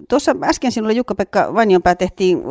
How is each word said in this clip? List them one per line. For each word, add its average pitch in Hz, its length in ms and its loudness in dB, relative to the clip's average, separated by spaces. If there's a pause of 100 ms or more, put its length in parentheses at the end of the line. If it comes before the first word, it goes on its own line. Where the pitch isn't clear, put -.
tuossa 254 360 0
äsken 269 280 -2
sinulle, 220 200 -2
Jukka-Pekka 202 600 -2
Vainionpää, 185 400 4
tehtiin 185 560 -2